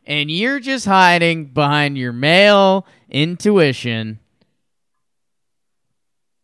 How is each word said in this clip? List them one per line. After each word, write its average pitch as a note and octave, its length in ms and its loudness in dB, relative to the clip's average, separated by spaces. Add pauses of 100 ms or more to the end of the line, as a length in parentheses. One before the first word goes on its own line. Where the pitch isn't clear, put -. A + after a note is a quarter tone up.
and D3 260 -4
you're A#3 300 -2
just C4 260 -8
hiding F3 600 2
behind C#3+ 500 -2
your B2 160 -6
male F#3+ 720 2 (220)
intuition. C3+ 1080 -2 (2250)